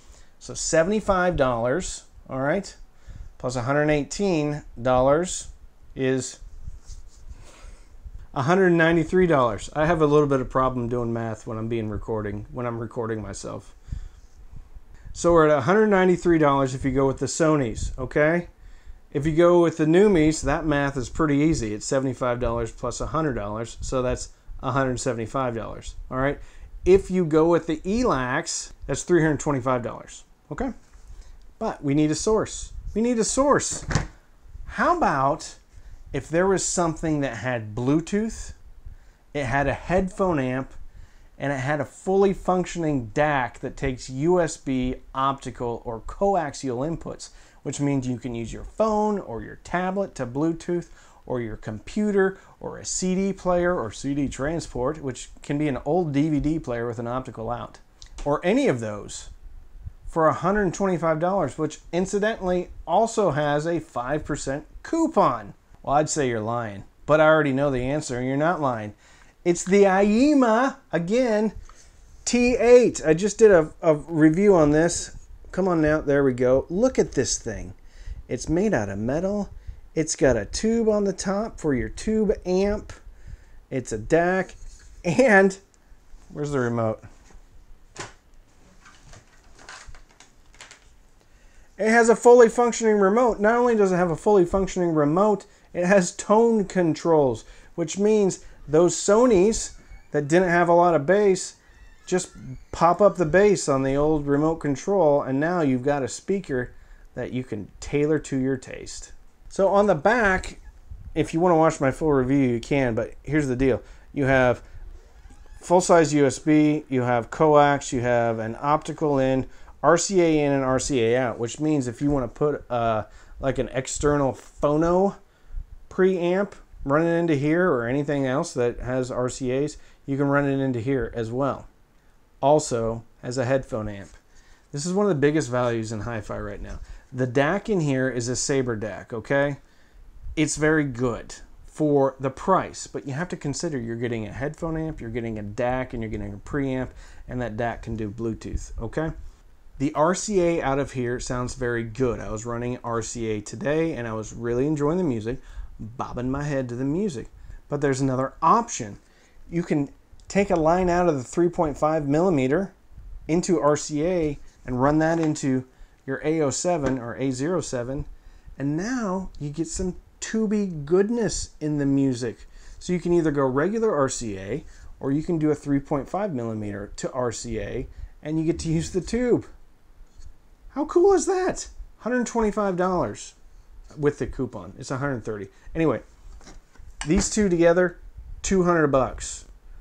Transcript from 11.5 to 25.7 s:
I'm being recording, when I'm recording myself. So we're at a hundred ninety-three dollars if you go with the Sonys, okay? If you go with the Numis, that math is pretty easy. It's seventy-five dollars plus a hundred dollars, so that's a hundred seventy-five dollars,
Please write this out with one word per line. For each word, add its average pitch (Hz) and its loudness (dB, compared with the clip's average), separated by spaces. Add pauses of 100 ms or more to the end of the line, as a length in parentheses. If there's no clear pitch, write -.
I'm 113 -6
being 113 -4
recording, 104 -6
when 123 -6
I'm 117 -6
recording 113 -6
myself. 110 -12 (1400)
So 170 2
we're 160 8
at 151 4
a 127 -2
hundred 214 4
ninety-three 180 4
dollars 139 2
if 135 -6
you 135 0
go 135 2
with 131 -2
the 135 -4
Sonys, 143 0
okay? 156 0 (600)
If 147 -4
you 160 0
go 175 8
with 165 2
the 156 2
Numis, 160 6
that 156 -2
math 143 0
is 123 -4
pretty 147 0
easy. 131 0
It's 107 -10
seventy-five 131 -2
dollars 117 -4
plus - -8
a 123 -6
hundred 147 -2
dollars, 107 -8
so 131 -4
that's 123 -4 (340)
a 135 -4
hundred 127 0
seventy-five 120 -4
dollars, 104 -12 (140)